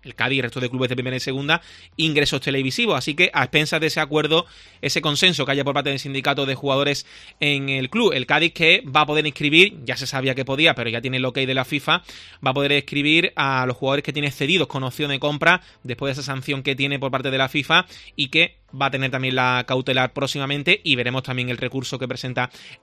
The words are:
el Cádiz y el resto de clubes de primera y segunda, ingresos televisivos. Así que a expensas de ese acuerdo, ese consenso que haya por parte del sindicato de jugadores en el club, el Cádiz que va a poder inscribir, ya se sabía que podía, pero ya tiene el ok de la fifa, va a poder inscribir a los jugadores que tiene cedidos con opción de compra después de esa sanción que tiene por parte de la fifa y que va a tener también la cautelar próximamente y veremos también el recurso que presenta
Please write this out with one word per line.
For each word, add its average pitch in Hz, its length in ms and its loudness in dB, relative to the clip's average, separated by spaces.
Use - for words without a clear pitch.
el 131 120 -16
Cádiz 127 220 0
y - 20 0
el 123 60 0
resto 123 160 -6
de 123 100 -2
clubes 127 180 0
de 127 60 -4
primera 127 200 -4
y 127 60 -6
segunda, 143 400 -2
ingresos 147 420 2
televisivos. 139 560 0
Así 143 180 -4
que 180 200 4
a 143 80 4
expensas 151 400 2
de 160 60 2
ese 156 120 -2
acuerdo, 156 460 2
ese 151 220 -2
consenso 147 420 2
que 139 80 0
haya 139 120 0
por 139 100 0
parte 143 160 0
del 139 80 -2
sindicato 139 480 -2
de 135 80 -2
jugadores 139 500 0
en 139 300 0
el 135 220 -2
club, 214 240 4
el 127 100 -2
Cádiz 156 300 2
que 170 320 4
va 147 160 4
a 147 40 4
poder 151 200 2
inscribir, 151 580 4
ya 139 140 -4
se 131 80 -8
sabía 131 280 -2
que 127 120 -4
podía, 143 280 2
pero 117 140 -4
ya 117 140 -4
tiene 127 160 -4
el 127 80 -2
ok 127 140 -6
de 131 140 -2
la 131 120 -2
fifa, 156 360 -2
va 131 80 2
a - 20 -6
poder 143 240 2
inscribir 147 560 2
a 135 320 0
los 123 100 -2
jugadores 139 280 -2
que 147 80 -6
tiene 147 180 -4
cedidos 147 380 0
con 135 160 -6
opción 143 260 -4
de 135 80 -2
compra 147 420 2
después 127 280 -4
de 135 120 -6
esa 135 100 -8
sanción 135 300 -6
que 135 140 -2
tiene 139 240 -2
por 135 100 -2
parte 131 220 -2
de 135 60 0
la 131 100 0
fifa 160 380 0
y 139 140 -2
que 165 280 0
va 139 60 2
a 135 40 -2
tener 135 200 -2
también 131 240 -2
la 127 320 0
cautelar 131 460 0
próximamente 143 720 0
y 147 100 2
veremos 123 300 0
también 127 240 -4
el 120 80 -4
recurso 127 420 -4
que 131 80 -6
presenta 123 440 -4